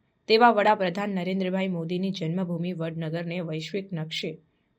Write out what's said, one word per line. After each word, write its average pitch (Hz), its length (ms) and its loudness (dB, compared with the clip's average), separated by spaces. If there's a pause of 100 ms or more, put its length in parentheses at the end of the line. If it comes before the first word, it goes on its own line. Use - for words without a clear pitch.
(280)
તેવા 226 220 8
વડાપ્રધાન 208 600 2
નરેન્દ્રભાઈ 190 580 0
મોદીની 180 440 -2
જન્મભૂમિ 175 640 -4
વડનગરને 165 680 -6
વૈશ્વિક 165 540 -6
નકશે 160 440 -8 (420)